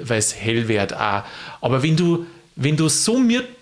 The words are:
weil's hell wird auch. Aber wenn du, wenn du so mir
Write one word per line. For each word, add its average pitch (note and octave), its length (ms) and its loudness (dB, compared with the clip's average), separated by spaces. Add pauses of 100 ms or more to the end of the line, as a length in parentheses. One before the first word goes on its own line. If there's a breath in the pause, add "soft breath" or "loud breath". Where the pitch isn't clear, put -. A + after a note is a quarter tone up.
weil's A2+ 320 0
hell A2+ 340 -2
wird G2+ 260 0
auch. G2+ 280 -2 (360 loud breath)
Aber B2+ 240 0
wenn D#3+ 140 2
du, E3+ 280 2 (300 loud breath)
wenn D3 220 0
du D#3+ 100 2
so A3 300 2
mir B3 260 2 (180)